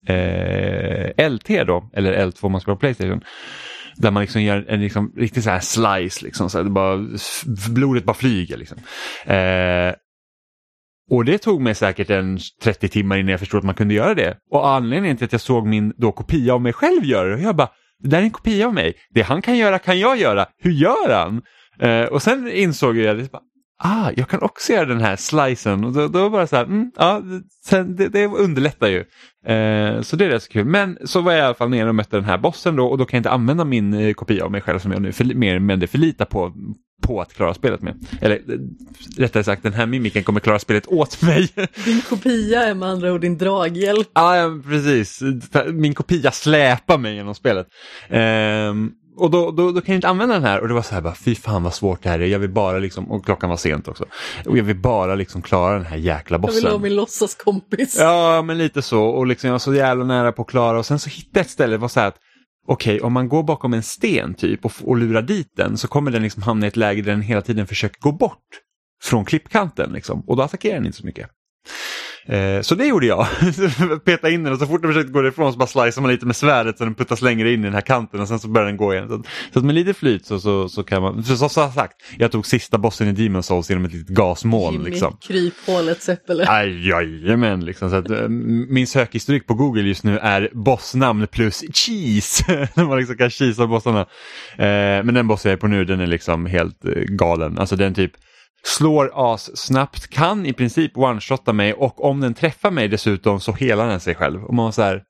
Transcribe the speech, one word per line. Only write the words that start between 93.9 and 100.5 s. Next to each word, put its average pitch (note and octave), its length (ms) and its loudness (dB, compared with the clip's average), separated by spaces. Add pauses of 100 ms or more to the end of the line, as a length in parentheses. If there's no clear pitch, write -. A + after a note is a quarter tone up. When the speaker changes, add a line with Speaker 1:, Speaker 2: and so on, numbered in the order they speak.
Speaker 1:
Eh, G2+ 480 2
men A#2+ 100 2
den A#2+ 140 2
bossen G#2 220 2
jag F#2+ 60 2
är - 40 -8
på G#2+ 80 0
nu, G2+ 160 4
den F#2 160 0
är F2+ 60 0
liksom E2+ 400 -2
helt, F2 380 -2
eh, F2 80 -4
galen. E2+ 640 0
Alltså F#2+ 180 -2
den F#2+ 180 0
typ F#2 180 0 (540)
slår D3 440 2 (240)
as - 220 -12 (100)
snabbt, C3 440 -2
kan F3+ 360 0
i C3 60 -4